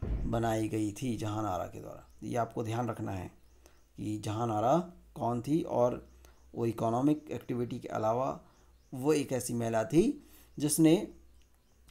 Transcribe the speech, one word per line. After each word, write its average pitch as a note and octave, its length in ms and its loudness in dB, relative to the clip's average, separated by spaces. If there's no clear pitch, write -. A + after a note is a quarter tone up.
बनाई A2+ 440 0
गई G#2+ 240 -2
थी, A#2+ 240 -4
जहान G#2+ 280 -4
आरा F2+ 200 -2
के G2 160 -12
द्वारा। - 280 -16
ये A#2 140 -6
आपको A#2 280 -2
ध्यान A2+ 240 -2
रखना G#2+ 240 -4
है F#2 180 -6
कि G#2+ 220 -4
जहान A2 320 -2
आरा A2+ 280 4
कौन A#2+ 280 -2
थी C#3+ 200 0
और A#2+ 460 0
वो A#2 120 -2
इकोनॉमिक A#2 640 2
एक्टिविटी A#2+ 480 -4
के - 100 -12
अलावा A#2+ 520 0
वो C3+ 180 2
एक C#3+ 200 2
ऐसी B2 220 -2
महिला A2+ 300 2
थी - 460 2
जिसने D#3 560 4